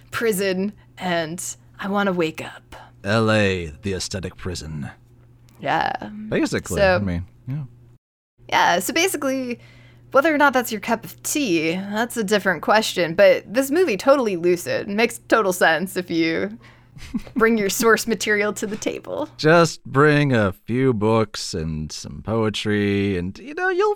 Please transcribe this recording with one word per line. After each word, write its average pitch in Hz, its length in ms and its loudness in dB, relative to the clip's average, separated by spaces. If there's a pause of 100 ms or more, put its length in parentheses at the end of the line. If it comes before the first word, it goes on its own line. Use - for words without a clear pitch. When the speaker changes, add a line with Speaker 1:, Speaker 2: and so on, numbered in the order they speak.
(120)
Speaker 1:
prison 196 600 0 (240)
and 170 460 -4 (360)
I - 80 -8
wanna 202 260 0
wake 160 300 -2
up." - 320 -16 (280)
Speaker 2:
L 110 280 2
A, 95 360 2 (140)
the 98 120 -4
aesthetic 92 420 -8
prison. 78 540 -8 (720)
Speaker 1:
Yeah. - 480 -2 (180)
Speaker 2:
Basically, 185 540 -2
Speaker 1:
So 190 140 4
Speaker 2:
I 117 40 0
mean, 90 260 -4 (220)
yeah. 143 160 -6 (840)
Speaker 1:
Yeah, 175 300 2
so 247 140 -6
basically, 269 680 -2 (520)
whether 294 220 4
or 294 40 0
not 277 160 4
that's 254 180 0
your 208 100 -6
cup 226 220 -4
of - 200 -18
tea, 170 520 0
that's 208 420 -4
a 226 60 -2
different 190 380 0
question, 196 540 2
but 185 360 6
this 269 200 0
movie 311 260 2
totally 247 380 4
lucid. 175 520 0
Makes 220 400 0
total 202 260 2
sense 170 440 2
if 180 140 -6
you 170 460 -2 (380)
<laughs> - 400 -10
bring 226 220 4
your 196 120 0
source 220 380 2
material 208 460 -2
to 214 140 -6
the 202 100 -6
table. - 600 -8
Speaker 2:
Just 165 480 4
bring 147 480 4
a 104 180 4
few 127 420 0
books 110 600 0
and 78 380 -6
some - 320 -14
poetry, 101 920 0
and, 90 220 -6
you 277 140 -16
know, 359 160 -2
you'll, 403 260 2